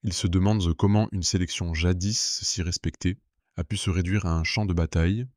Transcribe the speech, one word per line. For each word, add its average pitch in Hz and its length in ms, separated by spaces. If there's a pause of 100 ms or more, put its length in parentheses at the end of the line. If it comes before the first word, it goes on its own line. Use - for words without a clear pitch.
Ils 95 100
se - 140
demandent 92 480
comment 104 360
une 92 120
sélection 87 500
jadis 90 680
si - 180
respectée 90 560 (380)
a 85 80
pu 101 140
se - 120
réduire 92 380
à 82 80
un 82 80
champ 107 240
de 92 60
bataille 85 520 (120)